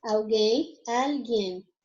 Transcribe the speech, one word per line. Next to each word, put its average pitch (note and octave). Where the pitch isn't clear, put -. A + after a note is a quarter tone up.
Alguém, G#3+
alguien A#3